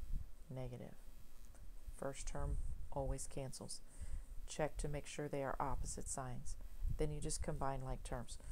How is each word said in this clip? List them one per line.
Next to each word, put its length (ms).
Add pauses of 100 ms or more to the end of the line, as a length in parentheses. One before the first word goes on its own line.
(500)
negative. 460 (1040)
First 300
term 300 (340)
always 360
cancels. 540 (680)
Check 300
to 100
make 200
sure 200
they 160
are 160
opposite 480
signs. 480 (420)
Then 140
you 80
just 240
combine 400
like 200
terms. 340 (140)